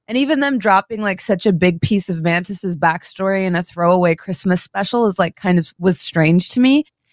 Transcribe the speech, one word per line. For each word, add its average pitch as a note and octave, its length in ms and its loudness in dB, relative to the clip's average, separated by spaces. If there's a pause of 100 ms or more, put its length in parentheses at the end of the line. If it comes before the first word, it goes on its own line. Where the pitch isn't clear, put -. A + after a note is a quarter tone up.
And A#3 100 -4
even C#4 220 0
them C#4 180 0
dropping, G#3 460 0
like, F#3+ 180 -4
such F#3+ 240 -2
a G#3 80 4
big F3 280 0
piece G3+ 280 0
of E3 120 -6
Mantis's F3 540 -4
backstory F#3+ 680 -2
in F3+ 100 0
a E3+ 80 -2
throwaway F3 520 2
Christmas F3+ 480 -2
special G#3+ 420 -2
is, G3 140 0
like, F3 160 -2
kind F3+ 240 0
of D#3+ 180 -4
was F3 220 0
strange E3 500 2
to - 100 -2
me. C4+ 240 4 (300)